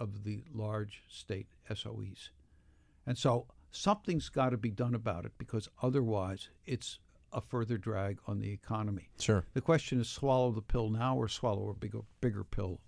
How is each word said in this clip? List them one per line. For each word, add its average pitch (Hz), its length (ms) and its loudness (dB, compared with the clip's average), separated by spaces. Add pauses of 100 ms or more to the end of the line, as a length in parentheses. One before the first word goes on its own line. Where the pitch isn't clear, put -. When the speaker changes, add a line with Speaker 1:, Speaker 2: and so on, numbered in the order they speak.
Speaker 1:
of 101 240 -6
the 104 180 -4 (100)
large 107 560 -4
state - 380 -8 (240)
S 107 160 -6
O 110 240 -8
Es. - 200 -16 (760)
And 123 100 0
so 123 300 2 (240)
something's 196 600 0
gotta 127 260 2
be 110 160 -2
done 120 240 0
about 107 280 -2
it, - 140 -10
because 117 300 -4 (120)
otherwise 110 680 0 (180)
it's - 320 -6 (340)
a - 80 -4
further 117 380 0
drag 98 480 -2
on 101 140 -2
the 104 100 -2
economy. 104 600 -4 (100)
Speaker 2:
Sure. 101 240 4 (100)
Speaker 1:
The - 60 0
question 147 400 4
is, 113 80 0
swallow 127 420 4
the 110 120 0
pill 113 280 2
now 123 260 2
or 120 120 0
swallow 101 400 -2
a 104 60 -4
bigger, 101 260 -6 (200)
bigger 104 240 2
pill 95 440 -2